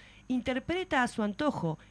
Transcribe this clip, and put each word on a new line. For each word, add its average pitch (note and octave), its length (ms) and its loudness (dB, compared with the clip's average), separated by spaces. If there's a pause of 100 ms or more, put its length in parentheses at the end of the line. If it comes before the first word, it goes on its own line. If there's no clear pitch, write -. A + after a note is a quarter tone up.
(280)
interpreta C4 760 0
a A#3+ 40 2
su - 140 -4
antojo G#3 560 0 (140)